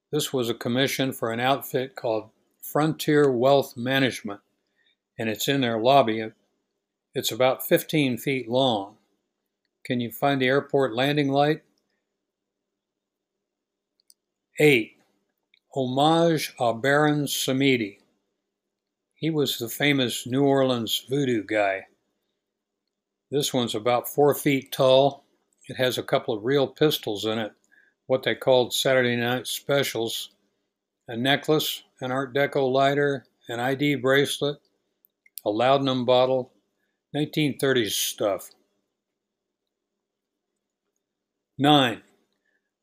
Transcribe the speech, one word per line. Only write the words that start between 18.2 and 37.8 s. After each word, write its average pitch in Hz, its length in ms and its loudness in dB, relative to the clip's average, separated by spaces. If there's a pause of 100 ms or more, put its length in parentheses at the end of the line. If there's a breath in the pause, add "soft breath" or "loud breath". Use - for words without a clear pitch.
He 151 140 -4
was 147 280 -2
the 117 100 -6
famous 135 580 -2
New 131 200 0
Orleans 131 640 0
voodoo 127 340 -2
guy. 98 440 -2 (1400)
This 139 240 -2
one's 120 220 -2
about 120 320 0
four 143 260 4
feet 135 380 -2
tall. 135 540 4 (420)
It 117 80 -14
has 127 220 0
a 117 60 -4
couple 135 300 -2
of 104 120 -8
real 135 220 2
pistols 113 580 -2
in 110 120 -2
it, 107 140 -6 (560 soft breath)
what 131 160 -2
they 120 100 0
called 127 400 2
Saturday 127 440 2
night 120 280 -2
specials, - 840 -4 (800)
a 117 80 -10
necklace, 143 640 -2 (160)
an 127 140 -6
Art 131 200 -4
Deco 139 380 0
lighter, 139 540 0 (240)
an 117 100 -6
I 135 160 -2
D 143 200 -2
bracelet, 135 600 0 (840)
a 110 60 -4
laudanum 127 560 2
bottle, 127 480 2 (600)
nineteen 147 460 -2
thirties 123 380 0